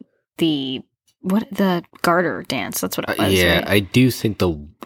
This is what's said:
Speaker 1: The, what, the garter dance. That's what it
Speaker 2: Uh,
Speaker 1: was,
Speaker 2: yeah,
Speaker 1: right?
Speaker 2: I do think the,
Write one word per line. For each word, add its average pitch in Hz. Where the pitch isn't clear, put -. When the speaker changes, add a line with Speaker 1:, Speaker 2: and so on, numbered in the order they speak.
Speaker 1:
The, 135
what, 196
the 180
garter 170
dance. 95
That's -
what -
it -
Speaker 2:
Uh, 107
Speaker 1:
was, 95
Speaker 2:
yeah, 87
Speaker 1:
right? -
Speaker 2:
I 101
do 123
think 110
the, 92